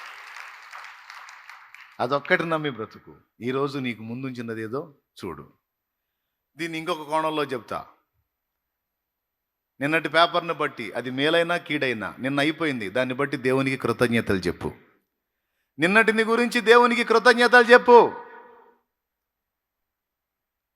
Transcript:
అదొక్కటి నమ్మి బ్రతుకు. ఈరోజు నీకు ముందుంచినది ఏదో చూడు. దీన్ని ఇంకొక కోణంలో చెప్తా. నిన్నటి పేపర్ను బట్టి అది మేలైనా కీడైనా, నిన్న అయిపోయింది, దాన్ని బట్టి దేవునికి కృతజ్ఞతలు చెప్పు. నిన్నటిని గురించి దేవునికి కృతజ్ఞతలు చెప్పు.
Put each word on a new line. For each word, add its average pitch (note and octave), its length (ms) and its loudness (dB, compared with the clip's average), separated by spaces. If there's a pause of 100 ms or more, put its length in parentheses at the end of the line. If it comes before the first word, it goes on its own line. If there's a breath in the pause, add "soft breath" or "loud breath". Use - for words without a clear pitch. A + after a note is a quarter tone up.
(2000)
అదొక్కటి C#3+ 440 0
నమ్మి D#3 260 -2
బ్రతుకు. G#2+ 500 -14 (200)
ఈరోజు C#3 380 -4
నీకు A#2 240 -8
ముందుంచినది A#2 600 -10
ఏదో C3+ 360 -12 (260)
చూడు. D2 280 -14 (1040)
దీన్ని E3 220 -8
ఇంకొక D#3 300 -8
కోణంలో D#3 360 -2
చెప్తా. A2 420 -8 (1900)
నిన్నటి D#3 280 -2
పేపర్ను E3+ 460 2
బట్టి C#3 380 -6
అది B2 180 -6
మేలైనా E3 460 0
కీడైనా, B2+ 640 -4
నిన్న C#3 220 -4
అయిపోయింది, D#3 500 -2
దాన్ని B2+ 240 -2
బట్టి C#3 220 -4
దేవునికి C3 400 0
కృతజ్ఞతలు A#2 600 0
చెప్పు. E2+ 360 -4 (1040)
నిన్నటిని G#3+ 460 2
గురించి A#3 360 0
దేవునికి A#3 440 6
కృతజ్ఞతలు A#3+ 680 6
చెప్పు. A#3 520 8 (2500)